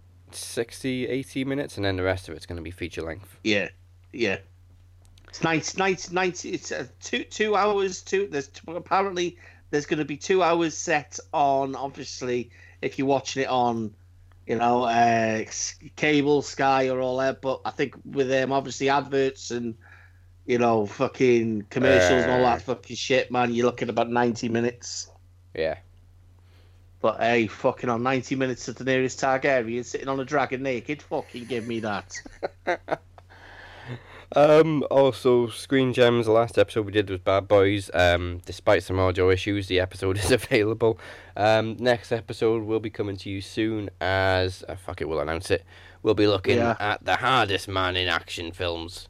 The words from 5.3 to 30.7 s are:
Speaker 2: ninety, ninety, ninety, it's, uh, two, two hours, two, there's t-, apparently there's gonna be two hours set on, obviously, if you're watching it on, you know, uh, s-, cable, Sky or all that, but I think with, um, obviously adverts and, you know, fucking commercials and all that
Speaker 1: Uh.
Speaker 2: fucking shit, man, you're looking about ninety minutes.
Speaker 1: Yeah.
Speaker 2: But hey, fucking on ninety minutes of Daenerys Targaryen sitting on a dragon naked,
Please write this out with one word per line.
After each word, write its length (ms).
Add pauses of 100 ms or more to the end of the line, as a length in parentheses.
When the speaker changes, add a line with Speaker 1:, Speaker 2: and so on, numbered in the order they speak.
Speaker 2:
ninety, 340
ninety, 360
ninety, 380
it's, 220
uh, 140 (140)
two, 220
two 320
hours, 460
two, 260
there's 220
t-, 180
apparently 680 (340)
there's 140
gonna 200
be 120
two 260
hours 340
set 400 (160)
on, 420
obviously, 760 (300)
if 180
you're 80
watching 360
it 60
on, 440 (520)
you 120
know, 260
uh, 640
s-, 280 (200)
cable, 460
Sky 480
or 100
all 180
that, 240
but 220
I 80
think 320
with, 260 (140)
um, 80
obviously 380
adverts 640
and, 240 (720)
you 120
know, 280
fucking 840
commercials 540
and 80
all 120
that 140
Speaker 1:
Uh. 180
Speaker 2:
fucking 220
shit, 340
man, 220
you're 120
looking 220
about 220
ninety 400
minutes. 580 (460)
Speaker 1:
Yeah. 260 (1200)
Speaker 2:
But 180
hey, 280
fucking 420
on 140
ninety 320
minutes 340
of 80
Daenerys 420
Targaryen 640
sitting 240
on 120
a 60
dragon 380
naked, 380